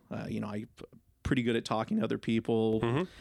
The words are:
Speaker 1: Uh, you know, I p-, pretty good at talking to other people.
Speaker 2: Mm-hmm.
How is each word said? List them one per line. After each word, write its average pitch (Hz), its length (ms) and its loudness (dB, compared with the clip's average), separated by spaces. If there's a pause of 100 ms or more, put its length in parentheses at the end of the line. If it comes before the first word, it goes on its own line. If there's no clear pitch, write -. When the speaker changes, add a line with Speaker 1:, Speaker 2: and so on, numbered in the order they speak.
(120)
Speaker 1:
Uh, 113 180 -6
you 110 100 -4
know, 107 80 -6
I 104 180 -8 (120)
p-, - 80 -16 (380)
pretty 131 180 2
good 117 140 2
at 113 100 0
talking 113 320 0
to - 60 0
other 113 160 -2
people. 113 640 2
Speaker 2:
Mm-hmm. 120 220 2 (180)